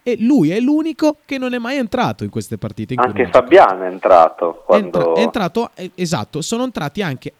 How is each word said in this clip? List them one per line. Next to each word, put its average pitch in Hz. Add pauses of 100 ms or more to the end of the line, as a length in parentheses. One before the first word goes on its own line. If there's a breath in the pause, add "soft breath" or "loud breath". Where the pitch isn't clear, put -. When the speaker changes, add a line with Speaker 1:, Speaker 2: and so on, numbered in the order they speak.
Speaker 1:
e 240
lui 220
è 202
l'unico 302
che 277
non 254
è 247
mai 240
entrato 160
in 101
queste 110
partite 110
in 127
cui 123
Speaker 2:
Anche 104
Speaker 1:
non 120
ha -
giocato. 127 (120)
Speaker 2:
Fabiano 95
è 90
entrato 87
Speaker 1:
È 90
entra-, 87
Speaker 2:
quando 85
Speaker 1:
è 80
entrato, 226
eh, 180
esatto, 151
sono 233
entrati 202
anche 143